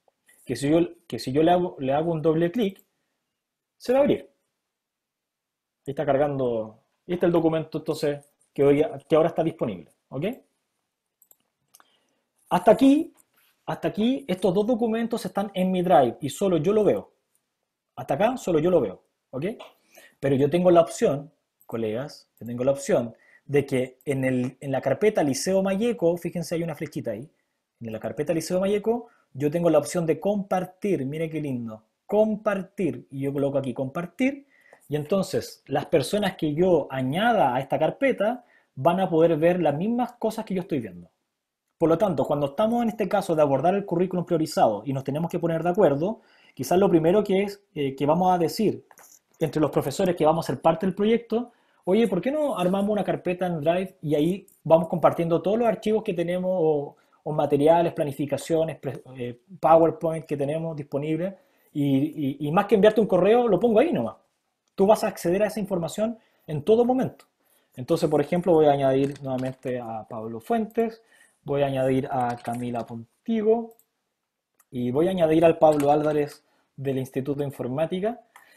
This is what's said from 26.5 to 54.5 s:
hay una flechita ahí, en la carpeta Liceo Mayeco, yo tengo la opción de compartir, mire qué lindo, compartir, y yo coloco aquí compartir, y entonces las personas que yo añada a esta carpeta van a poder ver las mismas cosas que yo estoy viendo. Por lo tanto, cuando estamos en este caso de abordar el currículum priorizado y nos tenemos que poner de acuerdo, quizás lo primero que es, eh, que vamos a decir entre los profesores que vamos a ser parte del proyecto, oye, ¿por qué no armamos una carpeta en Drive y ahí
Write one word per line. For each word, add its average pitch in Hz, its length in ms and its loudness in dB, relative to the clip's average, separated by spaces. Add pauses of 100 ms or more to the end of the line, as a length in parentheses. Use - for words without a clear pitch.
hay 165 80 -4
una 160 120 -8
flechita 143 360 -8
ahí, 117 180 -10 (520)
en 113 100 -10
la 110 80 -8
carpeta 147 340 -4
Liceo 165 260 -2
Mayeco, 208 480 -2 (260)
yo 143 160 -2
tengo 170 200 0
la 156 100 4
opción 165 260 -2
de 156 140 0
compartir, 190 840 -4
mire 156 240 -6
qué 156 120 -8
lindo, 120 420 -8 (220)
compartir, 202 1080 -2
y 135 100 -8
yo 139 120 -4
coloco 139 260 -2
aquí 123 140 -6
compartir, 175 760 -6 (400)
y 139 80 -6
entonces 151 720 -4
las 143 180 -2
personas 185 500 -2
que 151 200 -4
yo 175 340 2
añada 147 640 0
a 127 60 -2
esta 139 180 -4
carpeta 226 640 -2 (300)
van 170 260 2
a 190 80 0
poder 165 300 4
ver 175 240 2
las 147 140 2
mismas 233 380 -2
cosas 220 320 -6
que 190 100 -6
yo 180 60 -4
estoy 165 180 -4
viendo. 87 320 -14 (680)
Por 156 120 2
lo 160 100 4
tanto, 185 260 0
cuando 147 220 -2
estamos 226 340 0
en 226 80 0
este 208 180 -4
caso 180 280 0
de 151 80 4
abordar 143 320 2
el 202 100 -4
currículum 180 400 -2
priorizado 156 600 0
y 139 80 -4
nos 135 100 -4
tenemos 151 260 -4
que 180 80 -4
poner 165 240 -2
de 170 80 -2
acuerdo, 165 520 2 (340)
quizás 175 240 0
lo 196 100 4
primero 175 340 4
que 196 200 0
es, - 200 -10 (120)
eh, 139 200 -4
que 147 120 -4
vamos 180 260 4
a 180 60 0
decir 151 440 -2 (540)
entre 160 240 -2
los 143 80 2
profesores 165 460 -2
que 156 100 0
vamos 160 200 2
a 156 60 -4
ser 127 80 -6
parte 165 280 2
del 185 80 -2
proyecto, 226 560 -2 (320)
oye, 214 240 2
¿por 190 120 -2
qué 247 120 -2
no 294 260 -2
armamos 196 320 0
una 208 140 0
carpeta 180 420 -4
en 170 160 -4
Drive 180 400 -2
y 151 140 -2
ahí 170 320 0 (160)